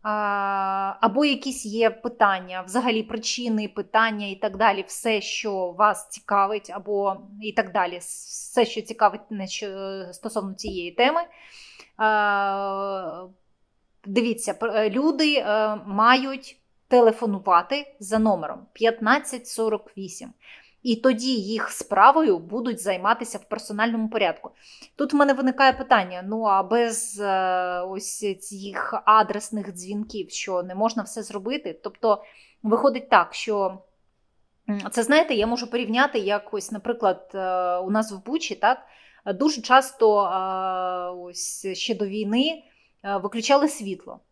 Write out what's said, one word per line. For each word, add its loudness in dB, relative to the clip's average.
а, 0
або 4
якісь -2
є 2
питання, 0
взагалі 0
причини, -4
питання -2
і -8
так -6
далі, 2
все, -2
що -6
вас 2
цікавить, -2
або -2
і -8
так -2
далі, -2
все, -4
що -8
цікавить -2
не -8
що, -8
стосовно -8
цієї -8
теми, 2
а, 0
дивіться, -2
пр-, -4
е, 2
люди, 2
е, 2
мають 2
телефонувати 4
за -2
номером 0
п'ятнадцять 0
сорок -2
вісім. -14
І 2
тоді 2
їх -4
справою 4
будуть -6
займатися -2
в -14
персональному -4
порядку. -2
Тут -2
в 0
мене 4
виникає 4
питання: 0
ну, -4
а 4
без, 0
е, 0
ось -6
цих -8
адресних 2
дзвінків, -8
що -4
не -10
можна 0
все -10
зробити? -8
Тобто 0
виходить 2
так, 6
що, -2
м, -4
це, 0
знаєте, 4
я 2
можу -4
порівняти, 0
як -2
ось, -6
наприклад, -2
е, -2
у -6
нас 0
в -14
Бучі, -4
так, 2
дуже 0
часто, 6
е, -2
ось -8
ще -4
до -2
війни, -2
е, -2
виключали 2
світло. -8